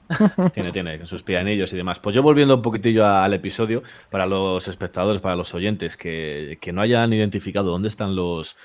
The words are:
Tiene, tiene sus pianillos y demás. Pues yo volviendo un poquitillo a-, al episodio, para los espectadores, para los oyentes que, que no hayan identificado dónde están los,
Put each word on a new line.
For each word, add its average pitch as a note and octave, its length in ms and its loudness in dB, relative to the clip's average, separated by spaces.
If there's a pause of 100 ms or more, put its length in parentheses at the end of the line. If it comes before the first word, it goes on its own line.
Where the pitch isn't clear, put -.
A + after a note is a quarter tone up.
(540)
Tiene, F2+ 180 -4
tiene E2+ 340 -6
sus F2 160 -10
pianillos F#2+ 500 0
y G2 40 -6
demás. F2+ 220 -4
Pues G#2 180 -2
yo C3 60 6
volviendo C#3+ 340 6
un A#2+ 60 0
poquitillo A2 420 2
a-, G2 200 6
al G2 100 2
episodio, G#2+ 480 -2 (260)
para F#2+ 160 -2
los F#2+ 420 0
espectadores, F#2+ 540 -2
para F#2 160 -2
los F2 180 -6
oyentes F2+ 440 -4
que, D#2 640 -8
que F2 100 -10
no F2+ 80 -4
hayan A#2 320 2
identificado G2+ 600 0
dónde F#2+ 160 -2
están G2 280 -4
los, F2 480 -4